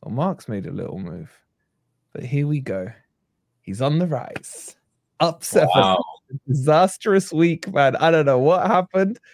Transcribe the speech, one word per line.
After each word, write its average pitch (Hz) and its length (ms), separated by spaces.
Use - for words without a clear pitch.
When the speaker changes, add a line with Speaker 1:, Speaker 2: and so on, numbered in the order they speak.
Speaker 1:
Well, - 120
Mark's 165 340
made 98 180
a 90 60
little 92 260
move. 87 320
But - 120
here 143 220
we 147 140
go. 95 280
He's 98 220
on 147 160
the 180 80
rise. - 680
Up 160 240
seven. - 300
Speaker 2:
Wow. 95 300
Speaker 1:
Disastrous 170 840
week, 165 400
man. 139 240
I 160 140
don't 156 160
know 135 120
what 160 280
happened. 190 520